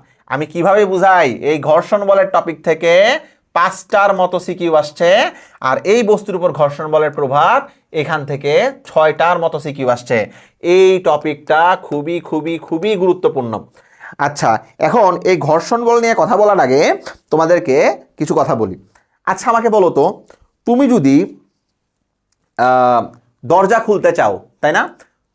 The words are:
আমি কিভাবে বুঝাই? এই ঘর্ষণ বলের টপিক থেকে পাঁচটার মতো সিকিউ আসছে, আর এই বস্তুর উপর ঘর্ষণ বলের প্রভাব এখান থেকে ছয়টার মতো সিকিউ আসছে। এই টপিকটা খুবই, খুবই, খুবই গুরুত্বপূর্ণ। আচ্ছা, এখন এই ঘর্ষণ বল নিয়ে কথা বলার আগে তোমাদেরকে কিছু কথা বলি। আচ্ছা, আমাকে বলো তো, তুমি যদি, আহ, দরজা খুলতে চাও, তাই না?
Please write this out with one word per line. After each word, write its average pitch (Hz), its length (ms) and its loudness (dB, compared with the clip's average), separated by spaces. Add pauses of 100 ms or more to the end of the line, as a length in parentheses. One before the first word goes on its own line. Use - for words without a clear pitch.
(260)
আমি 143 200 -6
কিভাবে 190 400 0
বুঝাই? 185 460 2
এই 143 280 -2
ঘর্ষণ 170 460 0
বলের 196 280 2
টপিক 165 300 -4
থেকে 175 560 2 (340)
পাঁচটার 196 640 0
মতো 185 240 -2
সিকিউ 175 340 -6
আসছে, 175 580 2 (280)
আর 131 240 -2
এই 226 200 2
বস্তুর 202 320 -2
উপর 175 160 -2
ঘর্ষণ 151 400 -4
বলের 151 200 0
প্রভাব 156 560 0 (240)
এখান 156 340 -4
থেকে 147 460 -2 (140)
ছয়টার 160 540 0
মতো 165 200 -4
সিকিউ 143 300 -8
আসছে। 120 420 -2 (280)
এই 185 400 4
টপিকটা 156 840 0
খুবই, 160 380 -6
খুবই, 160 380 -6
খুবই 180 380 -4
গুরুত্বপূর্ণ। 175 680 -2 (520)
আচ্ছা, 139 460 -2 (160)
এখন 202 440 2
এই 180 140 2
ঘর্ষণ 160 460 -2
বল 233 160 2
নিয়ে 226 180 0
কথা 185 200 0
বলার 247 220 4
আগে 143 440 2 (280)
তোমাদেরকে 165 640 2 (200)
কিছু 160 180 -4
কথা 147 200 0
বলি। 107 200 -4 (500)
আচ্ছা, 190 240 -4
আমাকে 233 200 0
বলো 202 200 2
তো, 160 340 -2 (420)
তুমি 247 220 2
যদি, 156 480 2 (1200)
আহ, 123 440 2 (440)
দরজা 185 340 2
খুলতে 202 320 0
চাও, 110 340 -2 (160)
তাই 151 120 0
না? 240 220 -2 (400)